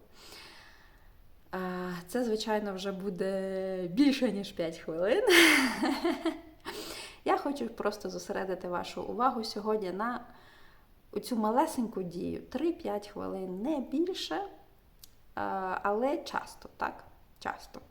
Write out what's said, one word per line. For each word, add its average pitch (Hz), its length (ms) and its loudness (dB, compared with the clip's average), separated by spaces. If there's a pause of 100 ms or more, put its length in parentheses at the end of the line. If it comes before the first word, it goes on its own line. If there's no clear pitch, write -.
(1500)
А, 180 380 -4 (180)
це, 247 160 0
звичайно, 214 500 0
вже 190 180 -4
буде 190 1000 -2
більше, 254 400 6
ніж 196 200 -4
п'ять 170 260 -2
хвилин. 202 460 2 (1120)
<laughs> - 920 -12
Я 381 120 4
хочу 277 320 -2
просто 202 400 -2
зосередити 185 580 -4
вашу 180 360 -4
увагу 226 400 2
сьогодні 214 480 0
на 226 340 -4 (840)
оцю 202 240 -4
малесеньку 220 680 2
дію. 170 380 -4
Три-п'ять 254 680 -4
хвилин, 190 540 -6
не 285 180 0
більше, 339 640 -2 (920)
а, 190 480 -2
але 240 340 2
часто, - 600 -6
так? - 260 -6 (360)
Часто. - 520 -8